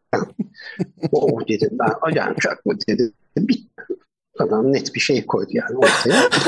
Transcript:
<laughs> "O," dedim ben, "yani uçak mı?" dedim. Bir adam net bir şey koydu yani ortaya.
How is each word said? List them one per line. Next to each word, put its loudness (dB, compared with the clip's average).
<laughs> -6
"O," 2
dedim 0
ben, -2
"yani -2
uçak -2
mı?" 0
dedim. 0
Bir 0
adam 2
net -2
bir -4
şey 0
koydu -2
yani -4
ortaya. 4